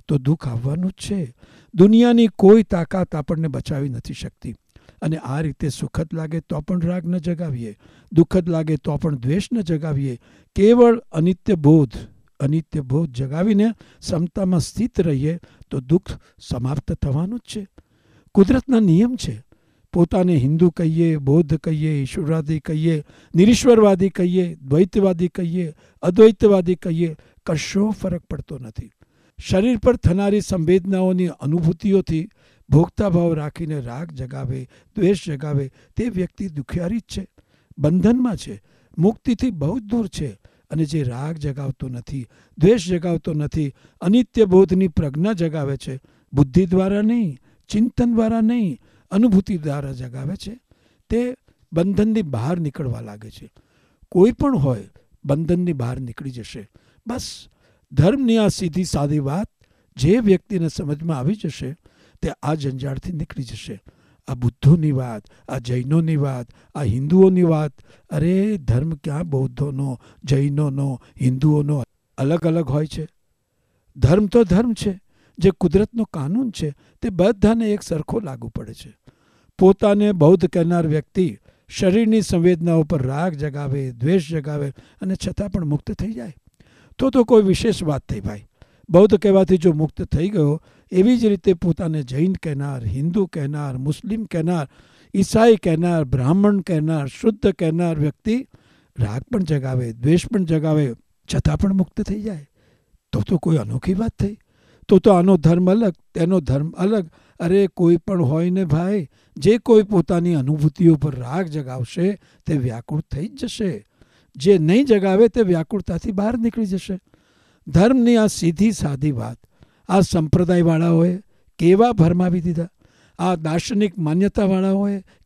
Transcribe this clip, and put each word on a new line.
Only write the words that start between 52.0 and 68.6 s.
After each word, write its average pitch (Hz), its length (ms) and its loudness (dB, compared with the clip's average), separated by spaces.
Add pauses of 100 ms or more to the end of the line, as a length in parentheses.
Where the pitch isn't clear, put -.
બહાર 143 380 -4
નીકળવા 131 420 -6
લાગે 110 280 -18
છે. - 180 -20 (640)
કોઈ 196 200 6
પણ 277 260 -2
હોય, 127 320 -2 (360)
બંધનની 165 480 -2
બહાર 127 260 -6
નીકળી 131 320 -12
જશે. 110 380 -16 (380)
બસ 240 180 -8 (640)
ધર્મની 226 460 2
આ 214 100 2
સીધી 175 360 -4
સાદી 151 360 -2
વાત 147 300 -6 (480)
જે 160 220 2
વ્યક્તિને 190 500 0
સમજમાં 151 480 -6
આવી 139 180 -2
જશે, 151 420 -10 (440)
તે - 80 -4 (140)
આ 175 120 -2
જંજાળથી 135 560 -8
નીકળી 147 320 -8
જશે. 113 380 -14 (460)
આ 139 80 -8
બુદ્ધોની 147 560 2
વાત, 123 320 -6 (240)
આ 131 120 -8
જૈનોની 135 560 -2
વાત, 135 320 -4 (280)
આ - 80 -6
હિન્દુઓની 175 600 4
વાત, 156 300 0 (360)
અરે 190 480 0
ધર્મ 131 340 -2